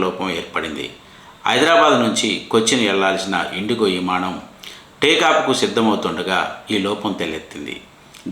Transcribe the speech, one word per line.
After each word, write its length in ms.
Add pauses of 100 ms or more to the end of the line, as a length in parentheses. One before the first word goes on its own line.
లోపం 220 (120)
ఏర్పడింది. 480 (600)
హైదరాబాద్ 560
నుంచి 260 (220)
కొచ్చిన్ 340
వెళ్లాల్సిన 500 (240)
ఇండిగో 260 (120)
విమానం 360 (680)
టేకాఫ్కు 500 (100)
సిద్ధమవుతుండగా 800 (340)
ఈ 120
లోపం 340
తలెత్తింది. 560 (560)